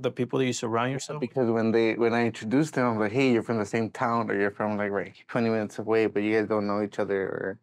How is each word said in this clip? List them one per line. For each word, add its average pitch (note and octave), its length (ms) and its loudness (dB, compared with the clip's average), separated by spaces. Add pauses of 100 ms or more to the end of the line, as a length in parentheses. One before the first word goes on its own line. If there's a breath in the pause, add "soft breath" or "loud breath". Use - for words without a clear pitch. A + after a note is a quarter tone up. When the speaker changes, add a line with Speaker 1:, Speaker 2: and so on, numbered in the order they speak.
Speaker 1:
the C3 120 -2
people C#3 280 -2
that C3 60 2
you B2 80 -2
surround A#2 360 -2
Speaker 2:
Yeah, C3+ 60 -4
Speaker 1:
yourself C#3+ 260 -10
with? A#2+ 80 -4
Speaker 2:
because B2 200 0
when A2+ 220 2
they, A2+ 220 4
when A2+ 200 2
I A#2 120 2
introduce A#2 460 0
them, B2+ 160 0
I'm A2 120 0
like, G#2+ 120 0
"Hey, C3 200 4
you're A2+ 120 4
from A#2 160 -2
the G2+ 60 -2
same A2+ 260 -2
town, A#2 380 -2
or G#2 40 -2
you're G2+ 180 0
from, G#2+ 240 -2
like, G2+ 160 -2
right G2 220 -4 (140)
twenty A#2 220 0
minutes A2 280 -2
away, A2 300 2
but G#2 160 0
you G#2+ 100 2
guys A2 140 2
don't G#2+ 200 0
know G2+ 140 0
each G#2 160 -4
other, G2 240 0
or - 420 -4